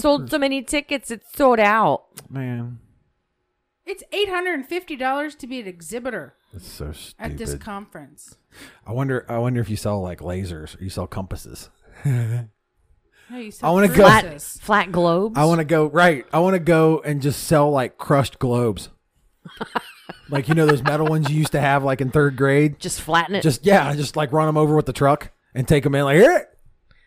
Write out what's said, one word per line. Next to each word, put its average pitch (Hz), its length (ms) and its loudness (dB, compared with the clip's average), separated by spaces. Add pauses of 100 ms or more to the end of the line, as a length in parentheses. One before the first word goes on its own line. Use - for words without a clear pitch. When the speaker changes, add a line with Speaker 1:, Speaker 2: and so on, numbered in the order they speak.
Speaker 1:
sold 285 220 2
Speaker 2:
cruise. - 80 -12
Speaker 1:
so 302 80 -2
many 269 240 -2
tickets, 285 480 -6
it's 226 260 -14
sold 254 240 4
out. 208 440 2 (260)
Speaker 2:
Man. 123 480 -8 (1080)
Speaker 3:
It's 381 160 -12 (100)
eight 392 180 -4
hundred 359 240 -4
and 269 120 -8
fifty 339 300 -10
dollars 277 400 -6
to - 100 -16
be 247 140 -10
an 208 60 -14
exhibitor 180 680 -12 (200)
Speaker 2:
That's 87 120 -18
so 73 280 -14 (240)
Speaker 3:
at 73 180 -10
this - 140 -10
Speaker 2:
stupid. 71 160 -12
Speaker 3:
conference. 202 720 -18 (500)
Speaker 2:
I 104 60 -12
wonder, 131 360 -4
I 117 100 -6
wonder 123 220 -2
if 101 80 -4
you 104 80 -4
sell, 104 240 -4
like, 90 200 -8
lasers 87 600 -10
or 92 40 -12
you 95 60 -10
sell 104 160 -8
compasses. - 680 -14
<laughs> - 40 -20 (1500)
Speaker 3:
No, 247 80 -16
you 220 120 -14
sell - 200 -4
Speaker 2:
I - 20 2
wanna 196 160 4
go 165 60 -2 (120)
Speaker 3:
cruises. 185 520 2
Speaker 1:
Flat, - 60 -20
flat 196 280 0
globes? 175 460 0
Speaker 2:
I 147 80 4
wanna 165 180 2
go, 156 220 2
right. 151 460 2
I 156 80 2
wanna 185 180 2
go 160 420 4
and 143 220 -4
just 139 220 -2
sell, 147 260 4
like, 131 280 -2
crushed - 400 0
globes. 120 500 -2 (720)
<laughs> - 100 -10 (640)
Like, 143 180 -2
you 156 60 2
know 160 120 4
those 147 160 2
metal 147 240 0
ones 156 240 0
you 151 80 0
used 156 140 0
to 147 80 0
have, 139 240 2
like, 135 160 -2
in 131 100 -4
third 143 260 2
grade? 139 440 2
Speaker 1:
Just - 220 -8
flatten 165 320 0
it. 190 80 -2
Speaker 2:
Just, 160 240 0
yeah, 156 280 4
just, 147 220 -6
like, 151 160 -2
run 156 160 2
'em 156 80 0
over 151 180 4
with 151 120 2
the 127 60 -2
truck 143 380 0 (240)
and 123 140 -2
take 147 160 4
'em 139 100 0
in, 143 100 2
like, 139 120 2
"Here, 269 320 6 (580)